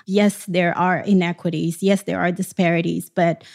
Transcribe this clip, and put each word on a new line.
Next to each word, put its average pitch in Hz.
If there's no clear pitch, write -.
Yes, 202
there 175
are 180
inequities. 170
Yes, 196
there 180
are 175
disparities. 170
But 170